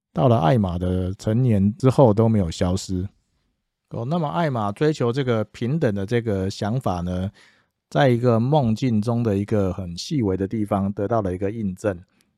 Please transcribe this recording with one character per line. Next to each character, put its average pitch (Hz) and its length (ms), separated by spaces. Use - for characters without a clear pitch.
到 151 140
了 117 120
艾 151 180
玛 90 220
的 92 360
成 110 260
年 104 360
之 131 120
后 123 240
都 113 140
没 110 120
有 85 100
消 90 260
失。 92 320
哦， 113 160
那 156 120
么 156 100
艾 160 220
玛 110 220
追 151 200
求 123 200
这 135 120
个 113 220
平 127 320
等 131 160
的 98 120
这 120 160
个 98 280
想 110 300
法 90 220
呢， 90 280
在 147 200
一 120 80
个 117 220
梦 127 340
境 110 280
中 117 200
的 107 160
一 101 80
个 101 280
很 87 240
细 147 240
微 95 140
的 95 120
地 110 180
方 98 280
得 101 140
到 110 140
了 95 120
一 92 40
个 98 140
印 104 240
证。 98 220